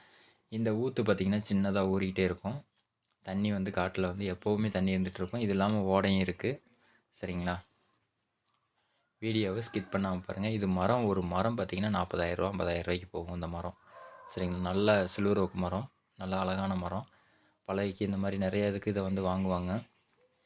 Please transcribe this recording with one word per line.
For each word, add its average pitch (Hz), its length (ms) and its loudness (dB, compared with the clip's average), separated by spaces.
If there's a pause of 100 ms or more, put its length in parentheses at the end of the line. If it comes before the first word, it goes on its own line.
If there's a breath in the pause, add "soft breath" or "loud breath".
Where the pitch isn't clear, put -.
(520 loud breath)
இந்த 113 240 0
ஊத்து 123 260 0
பார்த்தீங்கன்னா, 101 420 4
சின்னதா 98 420 2
ஊறிக்கிட்டே 95 380 0
இருக்கும். 98 340 -2 (680)
தண்ணி 98 240 -2
வந்து 98 220 -2
காட்டுல 92 340 0
வந்து 95 220 -4
எப்பவுமே 104 420 0
தண்ணி 95 220 2
இருந்துட்டு 92 280 -2
இருக்கும். 117 220 -4
இது 101 100 2
இல்லாம 101 340 2
ஓடையும் 98 360 4
இருக்கு. 92 280 -2 (680 soft breath)
சரிங்களா? 87 380 -4 (1700)
வீடியோவை 107 400 0
ஸ்கிப் - 300 -6
பண்ணாம 95 300 0
பாருங்க. 95 280 -4
இது 104 200 0
மரம், 101 360 4
ஒரு 95 200 2
மரம் 98 300 0
பார்த்தீங்கன்னா, 101 360 -2
நாற்பதாயிரம் 87 460 0
ரூபா, 90 120 0
ஐம்பதாயிரம் 87 360 -2
ரூபாய்க்கு 90 240 -2
போகும் 87 260 -6
இந்த 85 120 -4
மரம். 85 280 -8 (520 loud breath)
சரிங்களா? 90 340 -2
நல்ல 101 440 4
சில்வர் 101 340 2
ஓக் 92 160 0
மரம். 92 300 -2 (320)
நல்ல 92 200 -4
அழகான 95 380 0
மரம். 110 300 -4 (600 soft breath)
பழகிக்கு 98 360 -2
இந்த 98 140 0
மாதிரி 98 200 0
நிறைய 101 300 2
இதுக்கு 101 220 -2
இதை 98 120 0
வந்து 95 200 0
வாங்குவாங்க. 92 500 0 (720)